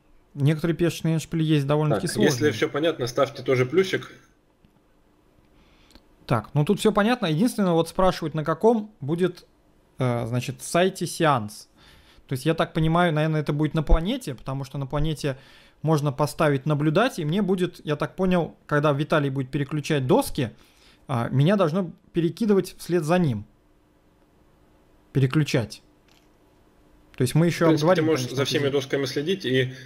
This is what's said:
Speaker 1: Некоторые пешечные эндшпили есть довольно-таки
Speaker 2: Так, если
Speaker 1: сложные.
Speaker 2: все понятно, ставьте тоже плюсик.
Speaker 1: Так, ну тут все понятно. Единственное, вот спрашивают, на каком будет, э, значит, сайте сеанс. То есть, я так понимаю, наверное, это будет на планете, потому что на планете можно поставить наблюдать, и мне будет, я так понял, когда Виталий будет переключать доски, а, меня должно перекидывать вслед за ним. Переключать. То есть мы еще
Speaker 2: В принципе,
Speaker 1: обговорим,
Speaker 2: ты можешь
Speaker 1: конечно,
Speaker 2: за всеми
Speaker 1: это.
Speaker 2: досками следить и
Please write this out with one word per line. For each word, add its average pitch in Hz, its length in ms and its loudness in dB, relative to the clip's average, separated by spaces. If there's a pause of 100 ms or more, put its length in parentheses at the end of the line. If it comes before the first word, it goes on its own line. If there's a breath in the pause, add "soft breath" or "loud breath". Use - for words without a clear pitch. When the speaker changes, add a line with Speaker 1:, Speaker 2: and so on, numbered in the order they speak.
(340)
Speaker 1:
Некоторые 151 420 0
пешечные 165 380 -2
эндшпили 160 280 -4
есть 151 240 2
довольно-таки 151 400 0
Speaker 2:
Так, - 100 -6
если - 140 4
Speaker 1:
сложные. 143 220 0
Speaker 2:
все - 160 -2
понятно, 147 400 -2
ставьте - 340 -2
тоже 127 240 2
плюсик. 156 460 -2 (2250 soft breath)
Speaker 1:
Так, 113 280 -2
ну 147 100 2
тут 202 140 2
все 214 140 2
понятно. 208 340 0
Единственное, 185 460 0
вот 165 160 4
спрашивают, 175 460 0
на 156 100 -4
каком 214 560 0
будет, 170 460 -2 (520)
э, 120 300 2
значит, 123 340 -4
сайте 185 460 2
сеанс. 131 600 0 (600 soft breath)
То 139 60 -6
есть, 131 120 -6
я 160 80 2
так 165 180 -2
понимаю, 165 400 2
наверное, 156 280 0
это 151 120 -2
будет 151 220 -2
на 160 80 0
планете, 160 520 0
потому 135 300 -10
что 143 140 -12
на 139 80 -6
планете 147 500 -2 (460 loud breath)
можно 147 280 2
поставить 147 540 0
наблюдать, 156 540 0
и 165 80 -6
мне 180 160 -2
будет, 180 420 -2
я 147 120 -2
так 156 200 -8
понял, 180 480 0
когда 147 280 2
Виталий 147 360 0
будет 135 220 -4
переключать 147 560 -2
доски, 156 440 0 (560 soft breath)
а, 117 220 -2
меня 147 280 4
должно 175 360 0 (220)
перекидывать 180 640 0
вслед 165 260 -2
за 170 140 2
ним. 120 260 0 (1700)
Переключать. 135 720 0 (1400)
То 135 40 -2
есть 127 120 0
мы 156 100 4
еще 170 220 0
Speaker 2:
В - 20 6
принципе, 151 160 2
Speaker 1:
обговорим, 170 200 2
Speaker 2:
ты 160 60 2
можешь 131 140 0
Speaker 1:
конечно, 123 120 -8
Speaker 2:
за 139 100 -2
всеми 151 180 -2
Speaker 1:
это. 135 80 0
Speaker 2:
досками 139 320 -2
следить 151 400 -4
и 127 300 0 (120)